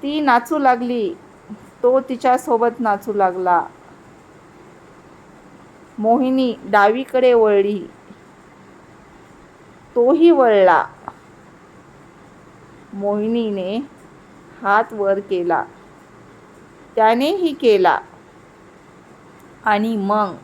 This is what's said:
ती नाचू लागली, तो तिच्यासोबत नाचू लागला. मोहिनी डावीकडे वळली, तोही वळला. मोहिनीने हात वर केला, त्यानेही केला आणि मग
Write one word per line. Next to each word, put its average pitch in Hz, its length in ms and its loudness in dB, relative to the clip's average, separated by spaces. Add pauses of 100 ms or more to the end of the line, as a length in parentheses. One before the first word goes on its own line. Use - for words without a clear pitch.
ती 294 180 -6
नाचू 269 380 0
लागली, 240 560 -2 (680)
तो 254 180 2
तिच्यासोबत 247 800 -2
नाचू 214 320 -4
लागला. 185 540 0 (2250)
मोहिनी 254 560 0 (100)
डावीकडे 247 680 0
वळली, 208 540 2 (2000)
तोही 302 340 4
वळला. 208 560 4 (2000)
मोहिनीने 208 880 -4 (840)
हात 226 300 0
वर 196 280 -2
केला, 175 440 -4 (1300)
त्यानेही 277 580 0
केला 190 460 2 (1600)
आणि 214 320 -2
मग 202 480 -2